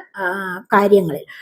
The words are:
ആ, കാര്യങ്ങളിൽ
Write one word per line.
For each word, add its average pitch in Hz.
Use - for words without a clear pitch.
ആ, 190
കാര്യങ്ങളിൽ 196